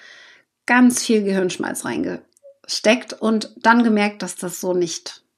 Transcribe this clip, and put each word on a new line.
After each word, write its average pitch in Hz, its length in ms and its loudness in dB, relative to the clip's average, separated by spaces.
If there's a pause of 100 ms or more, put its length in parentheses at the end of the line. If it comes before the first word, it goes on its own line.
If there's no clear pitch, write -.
(680)
ganz 247 360 6
viel 214 220 0
Gehirnschmalz 190 600 -4
reingesteckt - 1300 -4
und 220 420 -4
dann 233 260 4
gemerkt, 208 400 0
dass 180 140 -12
das 180 240 -10
so 185 140 -2
nicht - 500 -6 (140)